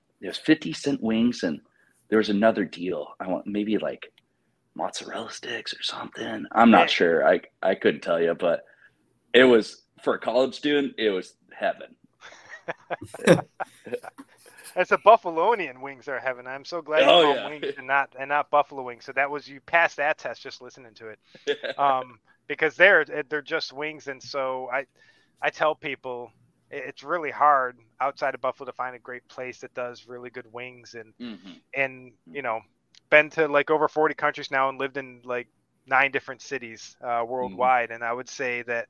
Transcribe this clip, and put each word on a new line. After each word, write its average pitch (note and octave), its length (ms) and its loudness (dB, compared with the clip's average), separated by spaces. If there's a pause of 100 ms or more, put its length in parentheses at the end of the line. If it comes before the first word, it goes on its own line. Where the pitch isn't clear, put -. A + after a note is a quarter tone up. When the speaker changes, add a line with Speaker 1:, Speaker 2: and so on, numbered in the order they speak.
(220)
Speaker 1:
there's F2 160 -8
fifty D#3 360 0
cent C#3 280 -4
wings, A2+ 420 0
and D#2+ 180 -4 (480)
there G#2+ 100 4
was G#2 100 0
another G#2 360 2
deal. E2+ 420 -8 (140)
I F#2+ 80 -10
want - 180 -6
maybe, G#2 300 -2
like, C#2+ 340 -6 (640)
mozzarella G#2 560 -8
sticks - 420 -10
or - 100 -12
something. - 720 -10
I'm A2+ 180 8
not F2 180 8
Speaker 2:
Yeah. - 20 -2
Speaker 1:
sure. E2 360 4
I, F2+ 140 4 (200)
I F#2+ 140 2
couldn't F#2+ 260 0
tell E2+ 200 0
you, E2+ 140 2
but E2+ 280 0 (680)
it B2+ 120 10
was, A#2 380 4 (200)
for C3 120 2
a - 40 -6
college B2 360 0
student, C#3+ 420 0
it A2 140 2
was F#2 240 -4 (220)
heaven. - 380 -6 (720)
Speaker 2:
<laughs> - 800 0 (1300)
That's F3+ 160 0
a F#3+ 60 6
Buffalonian F3 840 4
wings C3+ 260 -14
are C3 120 -6
heaven. B2 280 -6
I'm C3+ 180 -12
so E3+ 160 -8
glad D3+ 260 2
you - 60 8
Speaker 1:
Oh, - 20 8
Speaker 2:
call D3+ 220 6
'em A2 60 -6
Speaker 1:
yeah. G#2 80 -10
Speaker 2:
wings D3 260 -8
and C3 100 -14
not, C#3 320 0
and C3+ 100 -8
not C#3+ 220 -2
buffalo C#3+ 320 0
wings. A#2+ 220 -14
So C#3 80 -14
that C#3 160 0
was, D3 180 -10
you C3+ 140 -20
passed E3+ 360 0
that D3 220 -2
test A#2+ 220 -10
just - 200 -16
listening B2 340 -20
to A2+ 140 -20
it. G#2+ 100 -18 (280)
Speaker 1:
<laughs> C#3+ 300 -4
Speaker 2:
Um, B2+ 420 0 (280)
because D3+ 280 -2
they're, F3 300 8 (240)
they're D3+ 120 -4
just D3 320 -6
wings. D3+ 340 -10
And C3+ 140 -12
so C3 500 -6
I, C3+ 140 -4 (560)
I D3 80 -2
tell D#3 260 0
people B2 560 -10 (400)
i-, C3+ 40 -12
it's C3+ 280 -14
really D3+ 280 -4
hard B2+ 460 2 (240)
outside C3+ 340 -2
of B2 60 -16
Buffalo C3 260 -6
to B2 60 -10
find B2+ 220 -8
a A#2+ 40 -18
great B2 300 -16
place B2+ 300 -14
that C3 140 -18
does B2 340 -10
really B2 220 -16
good A#2 220 -16
wings. A#2+ 440 -16
And, A2 260 -18
Speaker 1:
Mm-hmm. G2+ 260 -14 (280)
Speaker 2:
and, C3 380 -6 (160)
Speaker 1:
Mm-hmm. B2 60 -18
Speaker 2:
you C#3+ 80 -8
know, A2+ 180 -4 (480)
been D3+ 220 6
to, D#3+ 160 0
like, C#3+ 240 0
over D3+ 160 2
forty D3+ 280 0
countries D3 360 -4
now C3+ 180 0
and C3 100 -8
lived C3+ 180 -6
in, B2+ 280 -12
like, B2 240 -6 (380)
nine C3+ 240 4
different C3+ 300 -8
cities, A#2+ 640 -12
uh, A#2+ 220 -2
Speaker 1:
Mm-hmm. A#2 40 -8
Speaker 2:
worldwide. B2 640 0
And A#2 120 -10
I A#2 100 -4
would B2+ 160 -10
say B2 340 -6
that A#2 260 -6